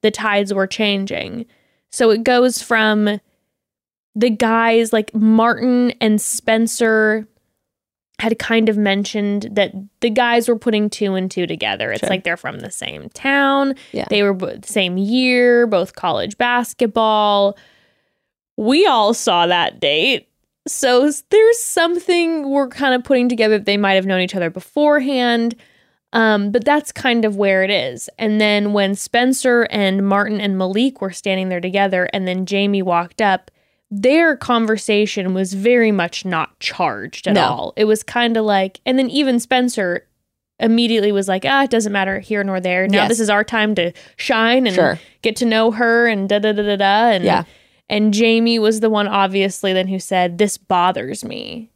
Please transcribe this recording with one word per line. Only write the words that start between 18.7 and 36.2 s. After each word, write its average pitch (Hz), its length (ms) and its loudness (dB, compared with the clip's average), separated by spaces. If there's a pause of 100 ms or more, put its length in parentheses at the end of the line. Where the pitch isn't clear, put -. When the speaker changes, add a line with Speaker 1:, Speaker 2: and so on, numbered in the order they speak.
Speaker 1:
all 226 260 2
saw 175 320 0
that 175 340 -2
date. 165 500 0 (380)
So 254 380 2
s-, 294 240 -2
there's 453 320 4
something 339 880 -2
we're 277 200 0
kind 262 260 0
of 247 80 -2
putting 247 260 2
together 220 300 2
that 202 80 -6
they 202 100 2
might 196 160 2
have 190 140 2
known 185 140 0
each 185 140 -4
other 170 140 -2
beforehand. 247 1040 0 (580)
Um, 214 400 2
but 233 140 0
that's 294 260 0
kind 233 320 -2
of 214 140 0
where 196 260 2
it 190 60 0
is. 135 480 -2
And 214 240 0
then 208 320 0
when 196 220 0
Spencer 240 720 0
and 196 380 0
Martin 202 340 0
and 196 160 -2
Malik 202 440 -2
were 196 100 -6
standing 190 380 -4
there 180 120 -4
together, 185 520 0
and 190 140 -4
then 180 200 -4
Jamie 202 340 0
walked 175 400 -2
up, 190 300 0 (380)
their 277 460 2
conversation 214 1000 -2
was 190 200 -2
very 220 400 2
much 175 320 -4